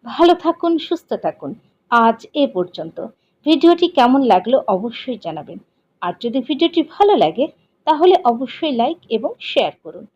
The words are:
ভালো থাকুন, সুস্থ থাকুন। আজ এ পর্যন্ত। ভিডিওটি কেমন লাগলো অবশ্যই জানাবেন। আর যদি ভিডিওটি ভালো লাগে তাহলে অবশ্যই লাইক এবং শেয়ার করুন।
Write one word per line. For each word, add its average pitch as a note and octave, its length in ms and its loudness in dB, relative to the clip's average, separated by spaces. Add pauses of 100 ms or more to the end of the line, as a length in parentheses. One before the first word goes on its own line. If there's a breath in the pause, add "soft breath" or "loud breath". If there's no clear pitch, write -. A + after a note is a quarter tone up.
ভালো E4+ 300 4
থাকুন, E4+ 420 -2
সুস্থ - 320 -6 (140)
থাকুন। D#3 280 -6 (400)
আজ A3+ 280 2 (140)
এ D4 140 0
পর্যন্ত। F3+ 500 -8 (480)
ভিডিওটি E4+ 420 4 (100)
কেমন C4 260 4
লাগলো A3 340 2 (100)
অবশ্যই A3+ 580 -6
জানাবেন। D#3+ 340 -12 (420)
আর F3+ 180 -6
যদি A#3+ 220 -4
ভিডিওটি E4 420 0
ভালো G#4 320 2
লাগে A3 300 0 (420)
তাহলে D#4+ 280 4 (100)
অবশ্যই B3+ 560 -2
লাইক D#4 160 -2 (120)
এবং A3+ 220 -4 (180)
শেয়ার F3 240 -2 (100)
করুন। F3 220 -18 (100)